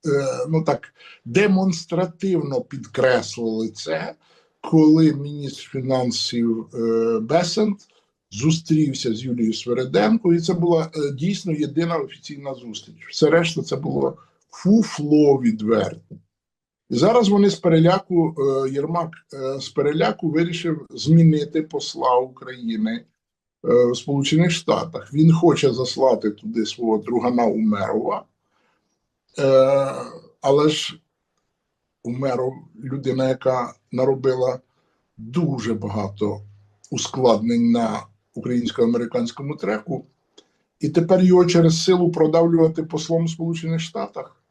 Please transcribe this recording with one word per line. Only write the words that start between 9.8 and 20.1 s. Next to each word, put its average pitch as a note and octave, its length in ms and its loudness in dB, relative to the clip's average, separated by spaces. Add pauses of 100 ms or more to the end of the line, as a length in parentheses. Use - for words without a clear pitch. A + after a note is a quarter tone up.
і E3+ 60 0
це F3 140 -2
була, E3+ 420 0
е, C#3+ 160 -4
дійсно E3+ 400 -4
єдина D3+ 440 -2
офіційна C#3 580 -10
зустріч. A#2+ 560 -18
Все D3+ 200 2
решта — E3 320 0
це - 140 -6
було C#3 400 -4 (340)
фуфло D3+ 920 2
відверте. G#2+ 760 -2 (720)
І - 40 -4
зараз G3+ 340 4
вони G3+ 220 4
з - 40 -4
переляку, E3 840 2
е, C3+ 320 0
Єрмак, E3 400 -4 (240)
е, C3+ 260 -8
з - 80 -12
переляку D#3 640 -2